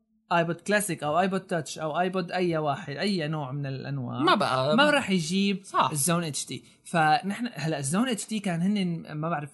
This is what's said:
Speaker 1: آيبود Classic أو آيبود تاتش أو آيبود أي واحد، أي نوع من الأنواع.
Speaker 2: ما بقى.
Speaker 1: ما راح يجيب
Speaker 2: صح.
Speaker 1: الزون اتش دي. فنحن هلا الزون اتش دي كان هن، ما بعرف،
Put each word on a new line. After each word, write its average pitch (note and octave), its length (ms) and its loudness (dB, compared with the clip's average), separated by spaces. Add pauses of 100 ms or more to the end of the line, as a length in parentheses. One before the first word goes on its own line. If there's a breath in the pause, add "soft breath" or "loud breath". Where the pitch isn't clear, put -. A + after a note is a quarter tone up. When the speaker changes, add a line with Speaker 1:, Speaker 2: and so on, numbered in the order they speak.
(340)
Speaker 1:
آيبود E3+ 240 4
Classic G3 460 0
أو D3 180 2
آيبود F#3+ 200 2
تاتش E3+ 380 -4
أو D#3 220 -2
آيبود F3+ 320 0
أي F3+ 260 0
واحد، C#3+ 380 -2
أي F3 320 0
نوع D3+ 240 -4
من C#3+ 140 -4
الأنواع. C3 560 -6
Speaker 2:
ما F4 120 6
بقى. C3 420 2
Speaker 1:
ما D4 140 6
راح C#4 200 2
يجيب F#3+ 540 2
Speaker 2:
صح. C#4+ 280 0
Speaker 1:
الزون E3 320 0
اتش D3 220 -6
دي. B2+ 180 -10 (200 soft breath)
فنحن F3 680 2
هلا D3+ 240 -2
الزون E3+ 300 0
اتش A3 200 -4
دي A3 120 -4
كان F3 220 -2
هن، F3+ 500 0
ما D3+ 160 -4
بعرف، D3 260 -4